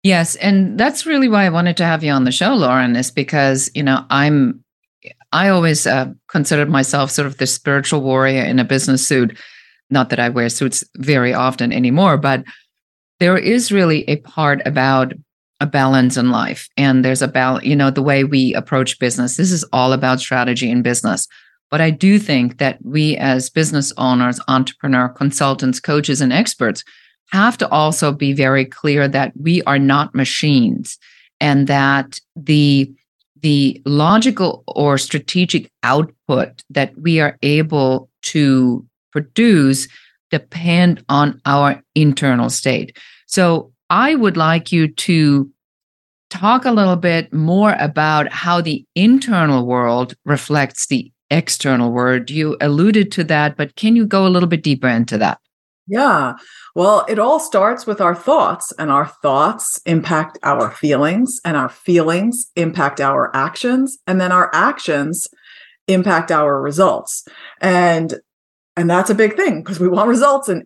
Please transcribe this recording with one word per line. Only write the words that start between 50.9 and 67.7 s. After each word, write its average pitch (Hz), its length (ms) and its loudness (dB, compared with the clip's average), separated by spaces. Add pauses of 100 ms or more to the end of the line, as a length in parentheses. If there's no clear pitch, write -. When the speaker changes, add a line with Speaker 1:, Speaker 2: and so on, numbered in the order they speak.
Speaker 1:
external 131 640 0
world. 123 380 -2
You 151 320 -4
alluded 196 520 2
to 170 120 -4
that, 151 320 0
but 143 180 -6
can 226 220 2
you 220 80 2
go 196 200 2
a 185 40 4
little 180 180 2
bit 165 160 -2
deeper 131 240 0
into 117 300 0
that? 104 220 -2 (500)
Speaker 2:
Yeah. 196 440 0 (420)
Well, 196 320 4
it 214 100 -4
all 269 220 2
starts 220 480 0
with 208 140 -4
our 175 120 2
thoughts, 254 640 -2
and 151 140 -4
our 143 160 0
thoughts 151 800 -2
impact 160 580 -2
our 120 260 -2
feelings, 156 760 -2
and 165 100 -2
our 127 140 -4
feelings 180 880 -2
impact 165 420 -2
our 139 340 0
actions, 247 720 -2
and 185 140 0
then 180 140 0
our 185 200 2
actions 165 720 -2 (600)
impact 185 420 0
our 147 320 0
results. 151 640 -2 (360)
And, 175 540 2 (600)